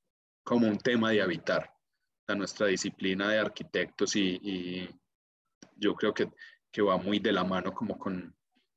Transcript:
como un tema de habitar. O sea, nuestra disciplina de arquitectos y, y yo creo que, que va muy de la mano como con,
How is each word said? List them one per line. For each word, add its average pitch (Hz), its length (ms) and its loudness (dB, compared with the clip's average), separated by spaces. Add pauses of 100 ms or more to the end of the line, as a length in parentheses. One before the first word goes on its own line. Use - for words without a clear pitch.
(440)
como 117 240 4
un 104 100 2
tema 113 340 2
de 104 100 4
habitar. 87 440 0
O - 600 -20
sea, 104 100 -2
nuestra 101 320 -2
disciplina 95 600 0
de 110 100 2
arquitectos 101 760 -2
y, 92 280 2
y 90 460 -6 (840)
yo 101 200 0
creo 107 180 0
que, 101 160 0 (420)
que 110 100 -2
va 95 160 4
muy 98 220 0
de 104 120 2
la 92 120 2
mano 92 300 -2
como 98 240 -4
con, 92 380 -6 (420)